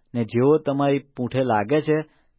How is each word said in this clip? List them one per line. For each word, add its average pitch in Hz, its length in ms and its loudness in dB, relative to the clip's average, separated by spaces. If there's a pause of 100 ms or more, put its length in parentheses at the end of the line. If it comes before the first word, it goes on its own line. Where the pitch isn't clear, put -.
(140)
ને 120 100 -2
જેઓ 127 340 2
તમારી 139 420 0
પૂંઠે 127 440 -4
લાગે 117 380 0
છે, 156 200 0 (380)